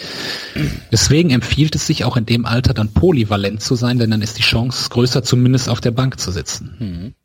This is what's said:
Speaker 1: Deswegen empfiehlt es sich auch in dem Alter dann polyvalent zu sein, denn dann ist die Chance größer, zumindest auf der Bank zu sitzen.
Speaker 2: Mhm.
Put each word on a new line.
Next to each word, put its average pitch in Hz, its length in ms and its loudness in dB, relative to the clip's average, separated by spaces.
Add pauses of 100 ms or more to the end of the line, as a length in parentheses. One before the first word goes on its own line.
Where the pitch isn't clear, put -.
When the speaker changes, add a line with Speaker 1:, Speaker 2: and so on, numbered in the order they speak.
(920)
Speaker 1:
Deswegen 143 380 4
empfiehlt 135 440 2
es - 140 -4
sich 156 160 0
auch 123 120 0
in 113 100 -2
dem 117 200 0
Alter 123 260 2
dann 107 200 -2
polyvalent 107 680 2
zu - 140 -2
sein, 123 240 0
denn 110 140 2
dann 107 100 0
ist 107 160 -6
die 110 40 -2
Chance 120 480 0
größer, 123 340 2
zumindest 123 440 4
auf - 120 -2
der 123 100 0
Bank 127 300 -2
zu - 100 -6
sitzen. - 480 -8
Speaker 2:
Mhm. 98 360 -8 (100)